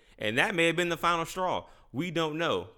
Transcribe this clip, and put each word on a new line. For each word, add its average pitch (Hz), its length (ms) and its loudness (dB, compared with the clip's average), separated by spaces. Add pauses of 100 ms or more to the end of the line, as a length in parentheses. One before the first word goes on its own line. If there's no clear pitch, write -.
(180)
and 110 200 -2
that 196 160 2
may 165 120 4
have 165 100 2
been 175 140 0
the 165 60 -2
final 170 280 2
straw. 165 400 -2 (280)
We 160 180 -4
don't 156 280 -2
know. 110 400 0